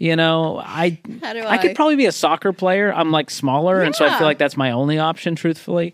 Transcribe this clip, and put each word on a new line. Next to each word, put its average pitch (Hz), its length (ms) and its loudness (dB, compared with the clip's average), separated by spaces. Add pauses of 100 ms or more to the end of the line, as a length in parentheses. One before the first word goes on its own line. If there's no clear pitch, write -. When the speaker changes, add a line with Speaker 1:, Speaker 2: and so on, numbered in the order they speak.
Speaker 1:
You 165 140 0
know, 160 480 2
I, 170 340 -2 (240)
Speaker 2:
How 214 120 -8
do 226 120 -8
Speaker 1:
I 214 120 2
could 180 140 2
Speaker 2:
I? - 20 -6
Speaker 1:
probably 302 240 2
be 269 80 4
a 180 80 2
soccer - 400 0
player. 190 400 0
I'm, 160 180 0
like, 151 180 0
smaller, 156 520 0
and 156 120 0
so 156 120 2
I 147 60 4
feel 156 80 0
Speaker 2:
Yeah. 165 80 2
Speaker 1:
like 147 100 2
that's 143 180 0
my 131 160 0
only 143 260 0
option, 160 380 -2
truthfully. 170 580 -4